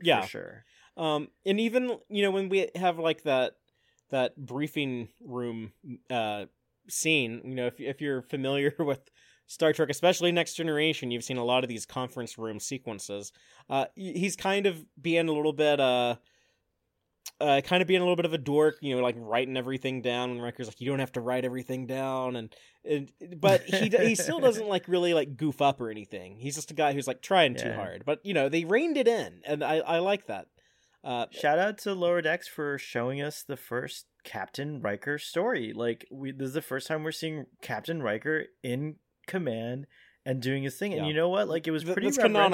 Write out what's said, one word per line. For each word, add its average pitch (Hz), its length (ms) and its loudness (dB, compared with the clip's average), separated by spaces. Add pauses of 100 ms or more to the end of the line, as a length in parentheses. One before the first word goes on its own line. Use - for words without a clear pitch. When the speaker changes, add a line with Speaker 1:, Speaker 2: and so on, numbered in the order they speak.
Speaker 1:
Yeah. 147 220 4
Speaker 2:
for 92 60 -6
sure. 101 360 -12 (320)
Speaker 1:
Um, 151 320 -2 (160)
and 196 160 2
even, 233 380 0 (100)
you 202 140 0
know, 196 80 4
when 196 180 0
we 190 260 2
have, 175 240 0
like, 160 260 0
that, 131 340 2 (500)
that 127 280 0
briefing 135 720 -4 (120)
room, 120 520 -8 (360)
uh, 107 380 -2 (420)
scene, 131 560 0
you 127 100 -8
know, 123 120 -2
if, 123 140 -4
if 139 200 -6
you're 139 220 -2
familiar 139 540 0
<laughs> - 40 -4
with 143 300 -2 (360)
Star 160 280 2
Trek, 147 160 2
especially 175 420 4
Next 170 220 0
Generation, 151 560 0
you've 120 120 -4
seen 131 140 -4
a 123 80 -2
lot 127 200 4
of 123 40 -6
these 113 180 -8
conference 123 520 -8
room 110 220 -6
sequences. 101 680 -8 (380)
Uh, 135 160 0 (120)
y-, 190 200 -8
he's 185 200 0
kind 196 300 2
of 165 180 -2 (160)
being 165 280 2
a 160 40 2
little 151 200 2
bit, 147 280 4
uh, 123 360 4 (1200)
uh, 143 220 6
kind 180 200 2
of 170 60 2
being 185 120 4
a 180 40 2
little 180 120 4
bit 170 80 0
of 160 80 0
a 160 60 0
dork, 147 420 4
you 139 160 -2
know, 127 60 2
like, 123 160 2
writing 120 380 0
everything 131 440 -4
down. 123 300 -2
And 120 120 -6
Riker's 120 260 -8
like, - 120 -16
"You 123 100 -4
don't 139 100 0
have 127 120 -4
to 127 80 -4
write 127 240 -2
everything 127 420 -4
down." 131 500 -2
And, 113 180 -10 (300)
and, 143 280 -4 (260)
but 190 240 6
he 196 260 0
d-, 202 180 6
he 226 80 6
still 320 260 -2
Speaker 2:
<laughs> - 0 -
Speaker 1:
doesn't, 226 280 4
like, 185 200 0
really, 175 240 4
like, 143 240 2
goof 151 240 -2
up 123 200 4
or 117 100 -6
anything. 101 480 -12
He's 135 160 -8
just 151 160 -10
a 160 40 -12
guy 151 200 4
who's, 139 120 -4
like, 131 140 -6
trying 165 340 6
too 120 140 -4
Speaker 2:
Yeah. 110 80 -4
Speaker 1:
hard. 95 300 -8
But, 147 180 -2
you 202 80 -4
know, 139 160 4
they 165 160 0
reined 277 320 2
it 247 120 6
in, 110 380 -2
and 147 160 -2
I, 151 160 2
I 165 200 0
like 196 280 0
that. 95 200 -8 (580)
Uh, 123 260 -4
Speaker 2:
Shout 151 280 2
out 202 200 0
to 202 160 -4
Lower 175 280 0
Decks 160 260 -2
for 143 300 -6
showing 127 440 -4
us 147 200 -8
the 139 140 -10
first - 500 -8 (180)
Captain 139 560 -8
Riker 110 380 -2
story. 160 560 -2
Like, 117 360 -4
we, 135 220 -10
this 135 160 -6
is 127 60 -10
the 160 80 -2
first - 260 -6
time 156 160 -2
we're 156 80 -4
seeing 156 340 -6 (160)
Captain - 400 -6
Riker 135 440 -2 (160)
in 139 340 -4 (320)
command 127 580 -4 (380)
and 131 180 -2
doing 135 220 0
his 135 120 -6
thing. 202 180 -4
And - 80 -2
Speaker 1:
Yeah. 151 60 0
Speaker 2:
you 151 60 0
know 165 140 4
what? 196 200 2
Like, 160 200 -2
it - 20 0
was 156 140 0
Speaker 1:
Th-, 170 80 -2
Speaker 2:
pretty 202 160 2
Speaker 1:
that's 285 100 0
Speaker 2:
reverential. 214 220 6 (140)